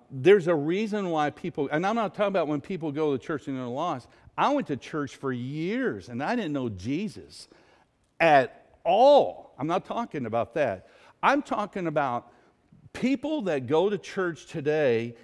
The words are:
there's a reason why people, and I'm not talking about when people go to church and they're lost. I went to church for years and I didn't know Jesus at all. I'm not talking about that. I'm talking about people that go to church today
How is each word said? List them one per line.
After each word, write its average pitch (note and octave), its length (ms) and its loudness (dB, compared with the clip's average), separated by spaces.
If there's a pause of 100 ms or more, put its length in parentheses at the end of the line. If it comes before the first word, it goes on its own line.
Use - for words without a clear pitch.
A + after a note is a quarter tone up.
(100)
there's D#3 360 4
a E3+ 80 2
reason F#3+ 560 -2
why D3+ 180 0
people, C#3+ 420 -6
and D#3+ 160 0
I'm A3 100 0
not G#3+ 180 -2
talking G3+ 140 0
about F3+ 200 0
when D3 140 -4
people E3 300 -6
go D3+ 220 0
to B2 80 -4
church D3+ 240 -6
and C3+ 120 -6
they're B2+ 80 -8
lost. C3+ 420 -6 (300)
I G3+ 160 4
went C4 140 -2
to C#3+ 100 -4
church - 380 -8
for C3+ 160 -6
years D3+ 760 -6
and B2 140 -8
I F#3+ 120 -2
didn't F#3 200 -4
know B2+ 160 -4
Jesus A2 760 -8 (720)
at C#3+ 520 4 (140)
all. G3+ 760 6
I'm C3 80 -4
not F3 180 -2
talking F#3 400 -6
about A2+ 300 -2
that. A2+ 340 -2 (340)
I'm C4+ 200 4
talking G#3 460 -6
about C#3 440 -2 (640)
people C#4 480 -2
that D3 240 -2
go D#3+ 240 2
to G3+ 80 -2
church - 480 -6
today C3 760 0